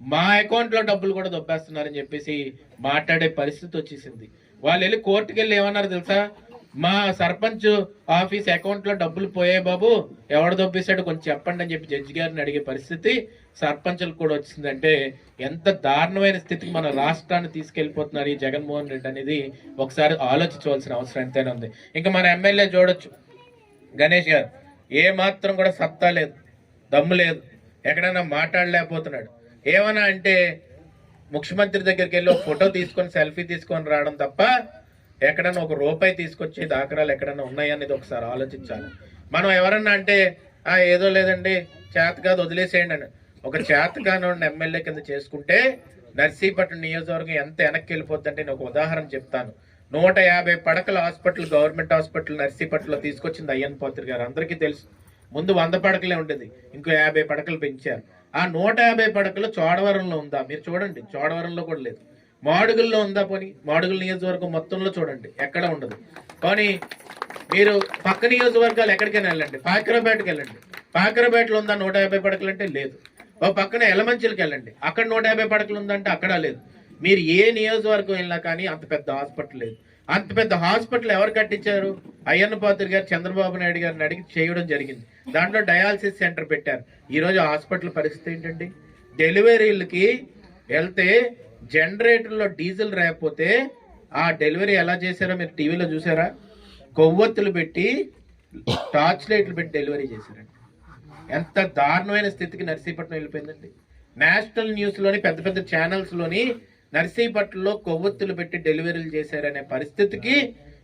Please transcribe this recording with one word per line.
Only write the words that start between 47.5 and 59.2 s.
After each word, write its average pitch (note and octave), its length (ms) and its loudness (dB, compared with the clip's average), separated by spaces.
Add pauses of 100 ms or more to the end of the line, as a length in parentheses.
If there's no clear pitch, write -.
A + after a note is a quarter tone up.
వెనక్కి D#3+ 320 0
వెళ్ళిపోద్దంటే D3+ 500 -6
నేను C#3+ 100 -6
ఒక C3 80 -8
ఉదాహరణ D3+ 440 -2 (100)
చెప్తాను. C3 360 -6 (420)
నూట F3+ 260 4
యాభై F3 360 4
పడకల F3+ 440 0
హాస్పిటల్, E3+ 540 -2
గవర్నమెంట్ D#3 400 2
హాస్పిటల్ D#3 440 -2
నర్సీపట్నంలో D3+ 640 -4
తీసుకొచ్చింది D3 520 -8
అయ్యన్న C#3 240 -4
పాత్రి C3+ 300 -8
గారు. B2 160 -6
అందరికీ D#3+ 340 -6
తెలుసు, D3+ 260 -4 (520)
ముందు E3 180 -2
వంద E3+ 220 2
పడకలే F#3 420 0
ఉండేది, D3 360 -6 (220)
ఇంకో D3 180 -8
యాభై D3+ 320 4
పడకలు D3+ 340 -4
పెంచారు. C3+ 440 -6 (340)
ఆ E3+ 100 2
నూట F#3+ 340 0
యాభై A3+ 280 4
పడకలు G3+ 380 -2 (140)